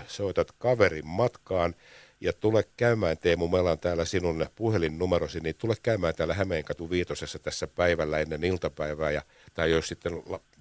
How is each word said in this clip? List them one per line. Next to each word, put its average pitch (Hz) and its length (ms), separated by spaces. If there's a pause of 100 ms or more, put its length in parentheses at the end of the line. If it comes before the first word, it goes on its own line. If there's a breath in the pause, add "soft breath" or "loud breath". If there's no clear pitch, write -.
soitat 92 500
kaverin 95 500
matkaan 90 680 (460 soft breath)
ja 87 120
tule 110 300 (140)
käymään, 107 400
Teemu, 85 300
meillä 90 240
on 80 80
täällä 82 260
sinun 85 400 (100)
puhelinnumerosi, 87 840
niin 80 160
tule 113 180 (100)
käymään 90 320
täällä 82 180
Hämeenkatu 87 560
viitosessa 85 500
tässä - 280
päivällä 80 520
ennen 78 240
iltapäivää 78 680
ja, 73 100 (320 soft breath)
tai 82 180
jos 80 160
sitten 85 380
la-, 90 140 (220)